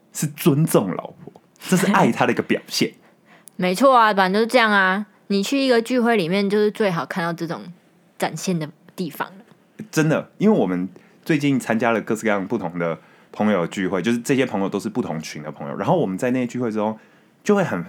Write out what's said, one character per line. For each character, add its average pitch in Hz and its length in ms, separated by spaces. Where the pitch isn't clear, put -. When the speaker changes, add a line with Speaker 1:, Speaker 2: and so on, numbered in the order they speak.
Speaker 1:
是 - 160
尊 151 380
重 113 240
老 - 240
婆， - 80
这 185 100
是 185 140
爱 175 200
她 123 140
的 120 60
一 - 40
个 - 80
表 - 240
现。 - 240
Speaker 2:
<laughs> - 300
没 185 200
错 262 200
啊， 220 180
本 190 180
来 196 40
就 214 40
是 226 80
这 254 100
样 226 140
啊。 196 340
你 196 160
去 269 200
一 262 60
个 233 120
聚 247 180
会 233 180
里 165 100
面， 196 220
就 208 80
是 208 140
最 208 180
好 165 160
看 - 180
到 170 80
这 170 140
种 147 160
展 - 180
现 175 220
的 156 100
地 180 140
方。 - 200
Speaker 1:
真 160 180
的， 123 300
因 208 120
为 185 80
我 107 60
们 92 240
最 160 140
近 139 220
参 113 180
加 117 140
了 107 100
各 113 140
式 110 80
各 110 60
样 101 180
不 - 100
同 87 220
的 82 180
朋 107 200
友 87 160
聚 95 200
会， 90 140
就 113 100
是 120 60
这 120 180
些 131 100
朋 101 160
友 95 60
都 95 120
是 104 100
不 123 120
同 78 200
群 78 220
的 76 80
朋 73 180
友， 69 80
然 98 100
后 170 80
我 135 120
们 92 100
在 123 140
那 131 80
些 123 80
聚 123 120
会 120 120
之 107 60
中， 107 200
就 208 120
会 196 80
很 101 260